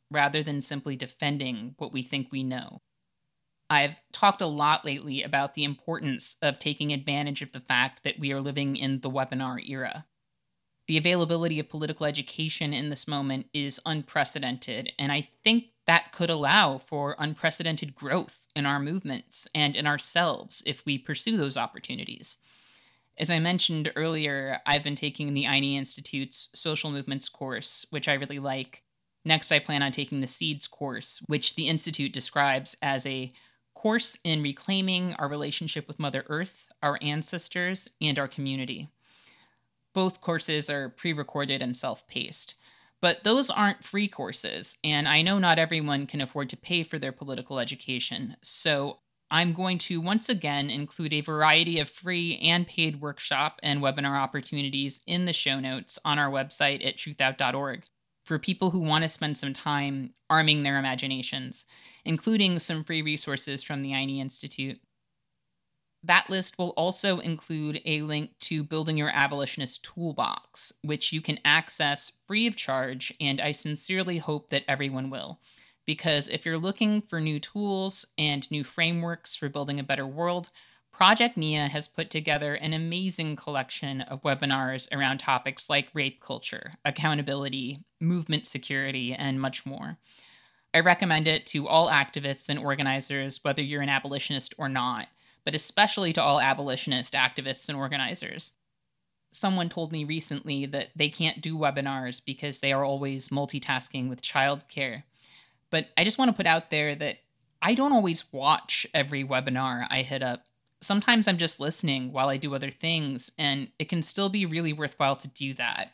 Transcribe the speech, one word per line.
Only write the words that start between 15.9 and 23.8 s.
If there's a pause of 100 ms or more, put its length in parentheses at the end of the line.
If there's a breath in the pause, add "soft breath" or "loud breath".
could
allow
for
unprecedented
growth (100)
in
our
movements
and
in
ourselves
if
we
pursue
those
opportunities. (800 soft breath)
As
I
mentioned